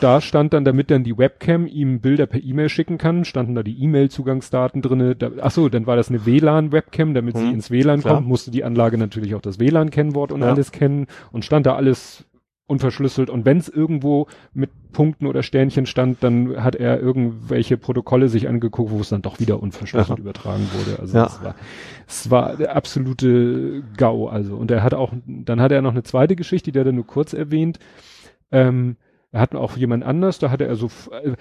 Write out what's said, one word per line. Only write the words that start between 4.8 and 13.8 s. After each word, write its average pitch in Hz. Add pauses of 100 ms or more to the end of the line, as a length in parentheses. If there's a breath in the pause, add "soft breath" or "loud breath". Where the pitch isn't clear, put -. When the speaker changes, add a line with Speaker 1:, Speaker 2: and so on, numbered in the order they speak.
Speaker 1:
drinne. 127
Da, 117 (140)
ach 135
so, 160
dann 113
war 120
das 117
eine 117
W 120
lan-Webcam, 156
damit 120
sie 117
Speaker 2:
Hm, 123
Speaker 1:
ins 110
W 123
lan 147
Speaker 2:
klar. 151
Speaker 1:
kommt, 147
musste 127
die 123
Anlage 117
natürlich 107
auch 98
das 98
W 120
lan-Kennwort 147
und 143
Speaker 2:
Ja. 123
Speaker 1:
alles 139
kennen 143 (260 loud breath)
und 113
stand 147
da 131
alles - (420)
unverschlüsselt. 135
Und 120
wenn's 151
irgendwo 147 (280 loud breath)